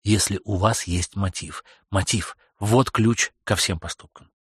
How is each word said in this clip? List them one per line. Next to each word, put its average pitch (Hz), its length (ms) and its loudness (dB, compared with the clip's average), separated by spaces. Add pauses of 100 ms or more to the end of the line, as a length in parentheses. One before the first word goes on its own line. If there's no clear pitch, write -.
если 101 420 0
у 101 120 -2
вас 107 280 2
есть 87 320 -4
мотив. - 480 -4 (260)
Мотив — 95 460 -2 (220)
вот 113 320 4
ключ 113 420 2 (120)
ко 101 120 0
всем 87 220 -2
поступкам. - 520 -16 (120)